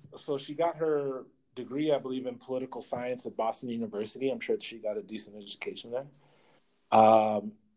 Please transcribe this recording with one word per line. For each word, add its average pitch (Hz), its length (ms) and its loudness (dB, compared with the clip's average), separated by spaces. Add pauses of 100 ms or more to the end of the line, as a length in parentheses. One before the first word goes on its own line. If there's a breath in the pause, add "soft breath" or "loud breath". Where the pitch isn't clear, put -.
(180)
so 143 200 -4
she 143 180 -8
got 165 220 0
her 143 480 0 (300)
degree, 131 360 -2
I 139 80 4
believe, 131 260 -4
in 123 100 -6
political 127 460 -6
science 123 440 -4
at 107 120 -10
Boston 113 320 -2
University. 113 600 -4
I'm 123 100 -4
sure 113 200 0
she - 200 -12
got 107 180 -4
a 104 60 -6
decent 104 320 -12
education 104 560 -12
there. 135 160 -6 (840)
Um, 107 600 8 (260)